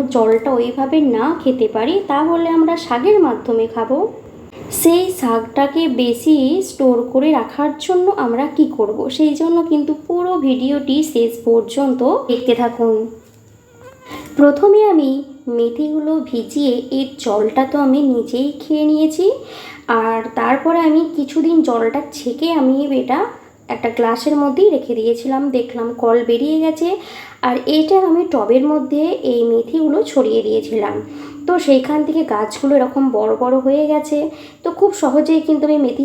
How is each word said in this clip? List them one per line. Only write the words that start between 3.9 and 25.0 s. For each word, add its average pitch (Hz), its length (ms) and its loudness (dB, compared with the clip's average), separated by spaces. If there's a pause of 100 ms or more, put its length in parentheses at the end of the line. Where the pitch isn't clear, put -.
সেই 349 220 4 (160)
শাকটাকে 269 640 -2 (200)
বেশি 240 340 2 (320)
স্টোর 254 280 2 (160)
করে 262 160 2 (100)
রাখার 285 340 -4 (120)
জন্য 359 220 2 (180)
আমরা 240 200 -2 (120)
কি 311 80 4 (120)
করব, 214 220 -2 (180)
সেই 302 240 2
জন্য 339 160 2 (140)
কিন্তু 302 220 0 (140)
পুরো 349 260 -2 (140)
ভিডিওটি 269 500 0 (160)
শেষ 233 200 0 (140)
পর্যন্ত 247 540 0 (300)
দেখতে 247 300 0
থাকুন। 233 340 0 (1400)
প্রথমে 285 420 6 (120)
আমি 285 180 2 (460)
মেথিগুলো 302 560 -2 (180)
ভিজিয়ে 254 440 -2 (240)
এর 269 100 -4 (160)
জলটা 220 380 0 (100)
তো 294 40 0 (100)
আমি 269 140 2 (140)
নিজেই 240 340 -2 (140)
খেয়ে 302 280 -2
নিয়েছি, 311 360 2 (760)
আর 226 180 -2 (200)
তারপরে 277 400 0 (100)
আমি 311 120 4 (160)
কিছুদিন 320 400 0 (120)
জলটা 226 320 0 (160)
ছেঁকে 294 320 -4 (120)
আমি 262 140 4 (280)
এটা 254 160 -2 (560)
একটা 233 220 -4
গ্লাসের 240 460 0
মধ্যেই 320 320 4
রেখে 254 260 -2